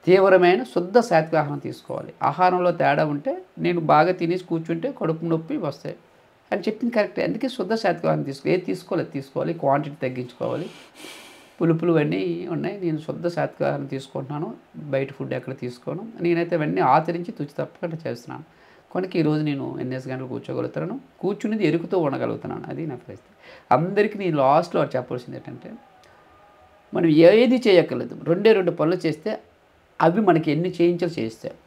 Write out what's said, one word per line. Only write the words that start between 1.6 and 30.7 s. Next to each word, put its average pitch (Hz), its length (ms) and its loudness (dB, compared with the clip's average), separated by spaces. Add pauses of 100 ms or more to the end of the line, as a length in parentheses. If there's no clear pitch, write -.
తీసుకోవాలి. - 440 -10 (200)
ఆహారంలో 180 500 2
తేడా 147 320 2
ఉంటే, 147 200 -4 (320)
నేను 170 160 0 (120)
బాగా 160 280 6
తినేసి 175 300 -2
కూర్చుంటే 165 380 -4 (100)
కడుపు 165 340 -4
నొప్పి 160 220 -4 (140)
వస్తాయి - 280 -10 (560)
అని 202 140 -2
చెప్పింది 233 300 -4
కరెక్టే. - 320 0
అందుకే 254 200 -4 (100)
శుద్ధ 190 140 -2 (100)
సాత్విక 165 280 0
ఆహారం 151 200 0
తీసుకో-, 143 240 -6
ఏది 185 160 -2
తీసుకోవాలి 180 340 -4
అది - 140 -12
తీసుకోవాలి, 139 340 -6 (100)
క్వాంటిటీ 143 340 0 (100)
తగ్గించుకోవాలి. 127 600 -6 (920)
పులుపులు 165 340 2 (100)
అన్నీ 165 180 -2 (340)
ఉన్నాయి. 160 300 -6
నేను 156 220 -2
శుద్ధ - 200 -8 (100)
సాత్విక 143 340 -4
ఆహారం 143 240 -6
తీసుకుంటున్నాను, 143 540 -8 (460)
బయట 135 220 -2
ఫుడ్ 135 220 -8
ఎక్కడ 131 160 -10 (100)
తీసుకోను. 143 400 -10 (220)
నేనైతే 170 320 0
అవన్నీ 160 240 -2 (120)
ఆచరించి 170 440 0
తుచి 165 220 -8
తప్పకుండా 165 440 -8
చేస్తున్నాను. 127 400 -10 (500)
కనుక 185 260 -4
ఈరోజు 151 280 2
నేను 139 160 -4 (180)
ఎన్నేసి 131 280 -6
గంటలు 127 220 -8
కూర్చోగలుగుతున్నాను, 131 640 -6 (260)
కూర్చునేది 208 480 -2
ఎరుకుతూ 170 260 -2 (100)
ఉండగలుగుతున్నాను. 117 680 -4
అది 139 180 -8
నా 131 60 -10 (100)
పరిస్థితి. - 280 -20 (420)
అందరికీ 202 480 0
నేను 165 180 0
లాస్ట్లో 160 400 2 (120)
చెప్పాల్సింది 127 460 -8
ఏంటంటే, - 300 -16 (1200)
మనం 170 140 4 (220)
ఏది 233 260 6 (100)
చేయక్కర్లేదు, 139 480 4 (140)
రెండే 202 300 4
రెండు 175 220 0
పనులు 170 260 0
చేస్తే 185 260 -4 (680)
అవి 175 280 4
మనకి 156 260 4
ఎన్ని 175 220 0